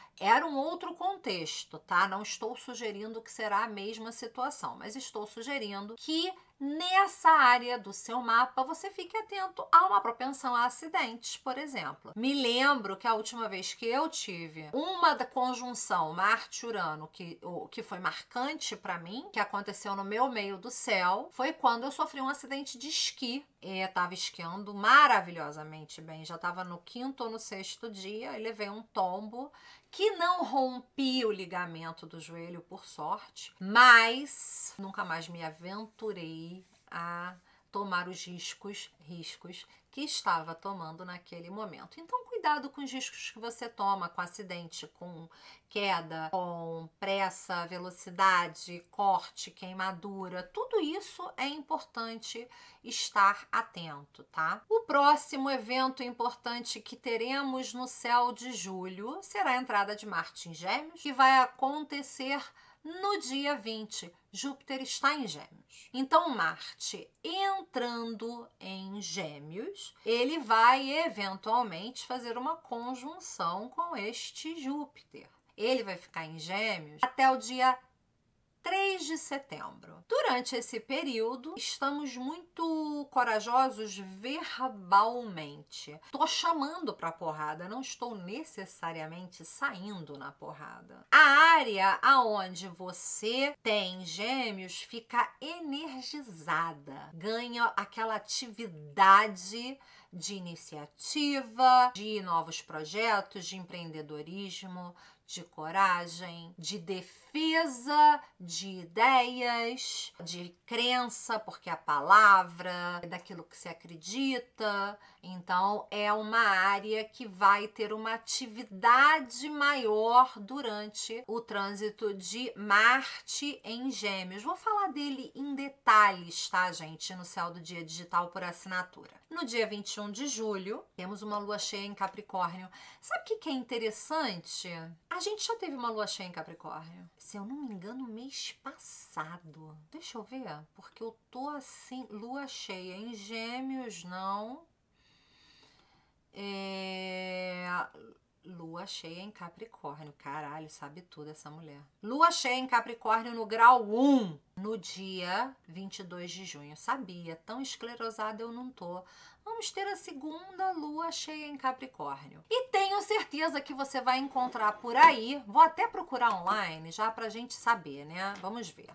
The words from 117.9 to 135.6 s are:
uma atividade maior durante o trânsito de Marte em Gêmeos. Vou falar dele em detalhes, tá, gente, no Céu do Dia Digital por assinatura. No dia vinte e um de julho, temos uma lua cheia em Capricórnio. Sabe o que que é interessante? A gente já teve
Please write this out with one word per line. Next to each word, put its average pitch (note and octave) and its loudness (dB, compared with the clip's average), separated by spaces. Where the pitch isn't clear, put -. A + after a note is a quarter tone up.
uma A3 -4
atividade B3 4
maior B3 6
durante A3 -6
o A3+ -4
trânsito G3+ -4
de G3 -6
Marte A3+ 4
em A#3+ -4
Gêmeos. G3 -4
Vou D#4 -2
falar G#4 2
dele C#4 -4
em C#4 -6
detalhes, G#3+ 4
tá, F#3 2
gente, D#3+ -10
no F3+ -12
Céu F3 -6
do F3 -14
Dia E3+ -10
Digital E3+ -2
por F3+ -8
assinatura. F3+ -8
No E4 -6
dia A3+ 0
vinte G3+ -8
e G#3 -10
um G#3 -6
de G#3+ -6
julho, G#3+ -4
temos G3 -8
uma G#3 -4
lua G3+ -4
cheia G3+ -6
em G3+ -8
Capricórnio. F#3 -6
Sabe F#5 -6
o - -16
que A4 -2
que G#4+ -6
é C#4+ -2
interessante? A#3 -4
A F4+ -6
gente G#4+ -4
já A#4 0
teve D#4+ -6